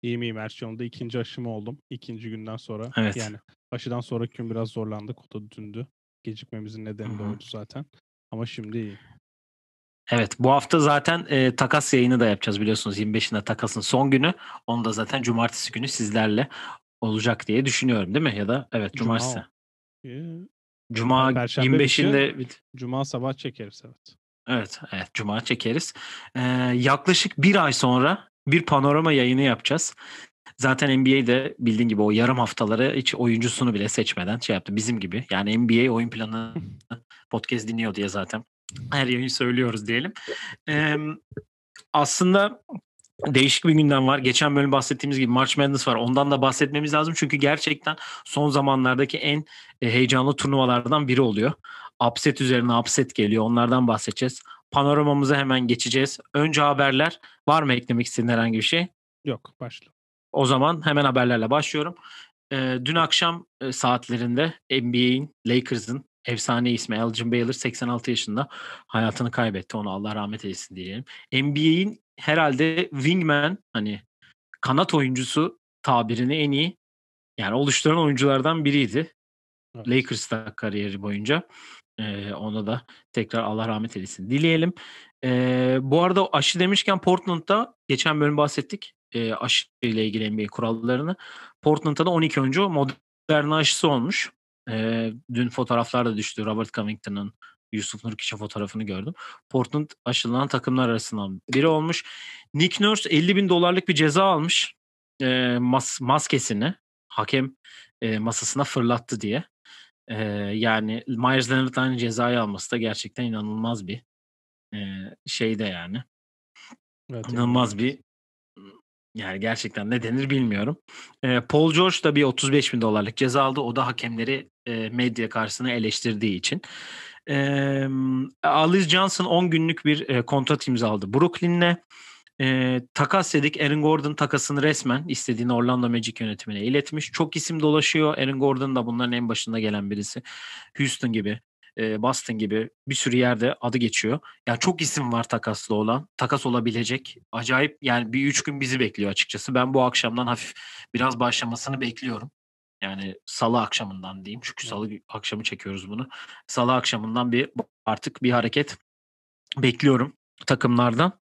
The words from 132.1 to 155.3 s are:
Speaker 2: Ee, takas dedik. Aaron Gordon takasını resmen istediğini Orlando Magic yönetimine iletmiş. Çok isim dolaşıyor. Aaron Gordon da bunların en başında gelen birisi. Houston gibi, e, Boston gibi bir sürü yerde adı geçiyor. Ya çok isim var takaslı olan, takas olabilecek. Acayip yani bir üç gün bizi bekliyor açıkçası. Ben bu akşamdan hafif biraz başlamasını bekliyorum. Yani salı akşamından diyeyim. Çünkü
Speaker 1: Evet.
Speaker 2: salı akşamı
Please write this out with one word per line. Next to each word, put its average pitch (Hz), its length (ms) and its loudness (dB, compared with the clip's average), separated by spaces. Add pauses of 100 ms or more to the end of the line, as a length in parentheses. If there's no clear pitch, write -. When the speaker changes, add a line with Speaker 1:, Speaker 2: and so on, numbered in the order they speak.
Speaker 2:
Ee, 127 400 2 (120)
takas 175 400 0
dedik. 147 280 2
Aaron 151 200 2
Gordon 151 320 2
takasını 143 500 0
resmen 147 440 0
istediğini 123 460 -2
Orlando 123 360 2
Magic 117 340 -4
yönetimine 104 400 -6
iletmiş. 143 480 -2
Çok 151 240 -2
isim 160 260 -4
dolaşıyor. 151 560 2
Aaron 135 220 -2
Gordon 135 360 0
da 120 100 0
bunların 120 260 -2
en 120 180 -2
başında 113 300 -4
gelen 104 320 -2
birisi. 104 300 -6 (560)
Houston 131 360 -2
gibi, 107 260 -2 (400)
e, 110 220 -2
Boston 120 360 -2
gibi 107 320 -2 (180)
bir 135 80 -4
sürü 123 220 0
yerde 123 440 2
adı 123 160 -2
geçiyor. 120 420 0 (280)
Ya 117 100 0
çok 180 240 0
isim 139 300 -2
var 117 120 0
takaslı 110 520 -4
olan, 113 320 0 (100)
takas 135 280 -2
olabilecek. 120 720 -2 (140)
Acayip 127 500 0
yani 120 320 0
bir 135 120 0
üç 139 180 0
gün 139 180 -6
bizi 131 180 -2
bekliyor 104 320 -2
açıkçası. - 440 -4
Ben 127 180 2
bu 131 100 4
akşamdan 120 440 0
hafif - 260 -4 (400)
biraz 123 260 0
başlamasını 120 640 -2
bekliyorum. 120 500 -8 (520)
Yani 98 320 -8 (100)
salı 120 360 0
akşamından 95 640 -6
diyeyim. 110 180 -12
Çünkü - 200 -12
Speaker 1:
Evet. 120 60 -10
Speaker 2:
salı 107 200 -6 (180)
akşamı 107 360 -8